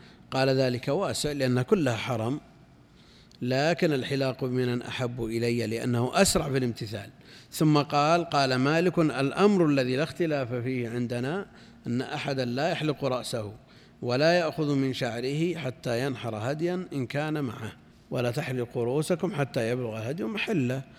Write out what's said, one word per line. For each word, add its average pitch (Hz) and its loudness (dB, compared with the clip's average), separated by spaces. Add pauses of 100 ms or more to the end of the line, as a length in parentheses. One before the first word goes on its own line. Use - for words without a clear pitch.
(300)
قال: 131 2
"ذلك 131 2
واسع 147 -2
لأن 127 2
كلها 135 2
حرم، 117 -4 (1000)
لكن 147 2
الحلاق 135 -2
بمنى 123 0
أحب 120 -4
إلي 117 0
لأنه 120 0
أسرع 175 4
في 135 0
الامتثال." 110 -4 (420)
ثم 151 4
قال، 147 4
قال 139 2
مالك: 160 2
"الأمر 160 4
الذي 131 4
لا 143 0
اختلاف 147 -2
فيه 123 -2
عندنا 123 -4 (400)
أن 120 -2
أحدا 139 -4
لا 127 -2
يحلق 151 -2
رأسه 117 -4 (500)
ولا 143 4
يأخذ 151 0
من 135 2
شعره 135 -2
حتى 131 -4
ينحر 117 -6
هديا 160 -2
إن 135 -2
كان 151 -2
معه، 110 -8 (380)
ولا 120 0
تحلقوا 123 -2
رؤوسكم 156 0
حتى 135 -2
يبلغ 120 -4
الهدي 143 -6
محله"، 147 0 (160)